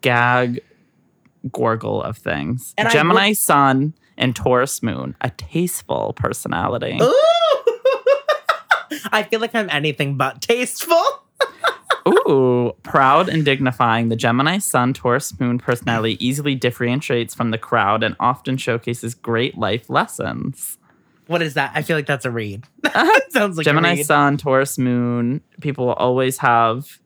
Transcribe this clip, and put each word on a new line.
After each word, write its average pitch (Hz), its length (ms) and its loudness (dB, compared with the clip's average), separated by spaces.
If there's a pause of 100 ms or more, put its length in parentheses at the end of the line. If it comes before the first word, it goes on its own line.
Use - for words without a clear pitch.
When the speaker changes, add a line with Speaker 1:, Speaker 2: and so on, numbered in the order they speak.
Speaker 1:
gag 123 600 2 (880)
gorgle 113 540 -2
of 113 140 -8
things. 120 600 -6
Speaker 2:
And 214 80 0
I 233 60 0
Speaker 1:
Gemini 190 380 4
Speaker 2:
would 208 60 0
Speaker 1:
sun 139 580 2 (220)
and 127 200 -2
Taurus 127 460 0
moon, 67 400 -6
a 127 80 -2
tasteful - 800 -4
personality. - 880 -4
Speaker 2:
Ooh! 254 140 4
<laughs> 554 2000 0
I 214 100 2
feel 220 180 -2
like 226 140 -4
I'm 208 160 -2
anything 143 460 -2
but 131 260 -4
tasteful. 254 640 0 (1000)
<laughs> - 20 4
Speaker 1:
Ooh, 131 640 4 (100)
proud 147 460 4
and 156 160 0
dignifying. 127 640 2
The 113 80 0
Gemini 131 420 0
sun, 127 360 0
Taurus 123 440 -2
moon 123 200 0
personality 113 680 -2
easily 139 300 -2
differentiates 123 800 -2
from 117 160 -2
the 110 80 -2
crowd 110 440 0
and 113 160 -2
often 131 380 -2
showcases 117 580 -6
great 117 420 -2
life 110 320 -4
lessons. - 880 -6 (480)
Speaker 2:
What 170 160 0
is 151 120 -4
that? 139 200 -2
I 151 80 -2
feel 160 140 0
like 147 100 -2
that's 143 180 -4
a 127 60 -2
read. 107 340 -6 (180)
<laughs> - 100 0
Speaker 1:
Uh-huh. 339 280 4 (100)
Speaker 2:
Sounds 208 260 0
like 160 80 -4
Speaker 1:
Gemini 160 280 4
Speaker 2:
a - 60 0
read. 147 80 -4
Speaker 1:
sun, 143 300 4
Taurus 135 400 0
moon. 123 640 -2 (200)
People 123 260 -4
will 120 80 0
always 127 440 0
have 120 680 2